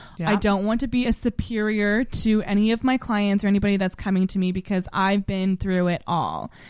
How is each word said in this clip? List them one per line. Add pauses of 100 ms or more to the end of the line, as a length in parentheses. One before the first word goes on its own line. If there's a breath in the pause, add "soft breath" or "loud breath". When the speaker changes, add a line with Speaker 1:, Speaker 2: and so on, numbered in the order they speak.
(180 loud breath)
Speaker 1:
Yeah.
Speaker 2:
I
don't
want
to
be
a
superior
to
any
of
my
clients
or
anybody
that's
coming
to
me
because
I've
been
through
it
all. (200 loud breath)